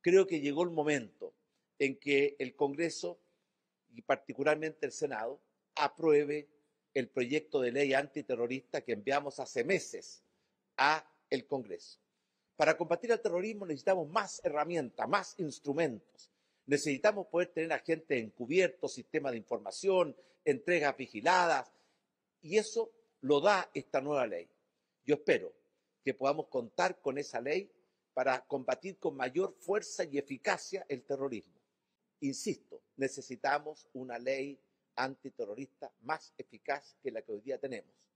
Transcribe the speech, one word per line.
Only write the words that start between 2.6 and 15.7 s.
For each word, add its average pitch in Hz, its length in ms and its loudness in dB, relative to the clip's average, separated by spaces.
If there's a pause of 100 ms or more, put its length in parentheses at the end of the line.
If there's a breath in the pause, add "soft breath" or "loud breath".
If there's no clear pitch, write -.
y 117 80 -18
particularmente 151 840 0
el 127 60 -4
Senado, 131 480 -4 (340)
apruebe 147 760 2 (460)
el 127 140 0
proyecto 139 520 0
de 123 120 2
ley 135 220 2
antiterrorista 135 880 -2
que 123 100 -4
enviamos 135 480 -2
hace 127 240 -2
meses - 580 -4 (540)
a 151 280 4 (260)
el 131 160 -2
Congreso. 104 520 -8 (580)
Para 156 200 4
combatir 170 360 0
al 226 80 2
terrorismo 202 460 -2
necesitamos 160 420 0
más 196 360 -2
herramientas, 151 640 -2
más 185 300 -2
instrumentos. 143 920 -4 (360)